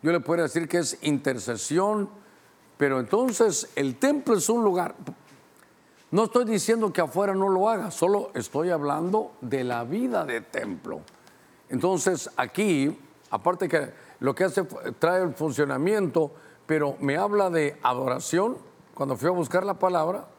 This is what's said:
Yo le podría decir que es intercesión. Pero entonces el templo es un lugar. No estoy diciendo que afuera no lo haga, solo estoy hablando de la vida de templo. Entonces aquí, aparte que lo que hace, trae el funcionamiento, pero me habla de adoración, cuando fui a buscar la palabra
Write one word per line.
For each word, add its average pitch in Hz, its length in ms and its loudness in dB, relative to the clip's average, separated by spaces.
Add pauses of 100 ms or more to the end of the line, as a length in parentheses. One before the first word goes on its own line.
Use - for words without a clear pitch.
Yo 156 100 2
le 175 80 2
podría 170 220 0
decir 165 260 0
que 170 100 0
es 160 220 -2
intercesión. 151 1080 0 (640)
Pero 135 240 2
entonces 214 760 2
el 139 220 -2
templo 269 400 2
es 180 140 0
un 233 120 2
lugar. 180 320 0 (1160)
No 196 140 2
estoy 247 200 2
diciendo 220 480 2
que - 80 0
afuera 190 340 2
no 190 140 2
lo 190 220 4
haga, 208 200 -2
solo 196 440 2
estoy 143 340 -2
hablando 170 720 0
de 127 240 -4
la 120 200 -2
vida 202 420 -2
de 117 160 -4
templo. - 580 -8 (680)
Entonces 170 680 0
aquí, 151 640 0 (300)
aparte 180 360 -2
que 160 280 -2 (260)
lo 135 140 0
que 185 100 0
hace, 190 180 0 (360)
trae 180 240 2
el 170 100 -2
funcionamiento, 151 1000 0 (340)
pero 147 340 0
me 139 160 0
habla 202 320 2
de 156 340 0
adoración, 131 760 0 (340)
cuando 135 240 -4
fui 139 120 0
a 180 40 2
buscar 180 320 0
la 196 100 -2
palabra 180 520 0 (120)